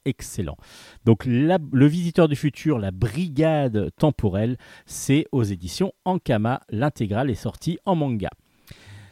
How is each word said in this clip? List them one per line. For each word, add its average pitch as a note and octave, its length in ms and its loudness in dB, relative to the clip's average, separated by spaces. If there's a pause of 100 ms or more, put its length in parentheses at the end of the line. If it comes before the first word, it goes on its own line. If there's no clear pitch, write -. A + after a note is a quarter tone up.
excellents. - 540 -6 (480)
Donc, A2+ 200 4
la, C#3+ 320 2 (140)
le C3+ 160 6
Visiteur E3+ 400 2
du D3 80 0
Futur, D3 440 -2
la G2 120 -2
brigade B2+ 1080 0
temporelle, A2+ 600 0 (280)
c'est - 460 0
aux B2+ 120 2
éditions G2 500 -4 (100)
Ankama. B2+ 560 0 (100)
L'intégrale A#2 600 -2
est G#2 60 0
sortie - 500 -6
en F#3+ 100 2
manga. B2 360 -2 (800)